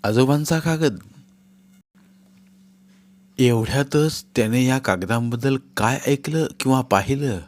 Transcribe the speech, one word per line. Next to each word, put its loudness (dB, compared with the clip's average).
"आजोबांचा 2
कागद?" -2
एवढ्यातच 2
त्याने 2
या 2
कागदांबद्दल -2
काय 0
ऐकलं -2
किंवा 2
पाहिलं? 0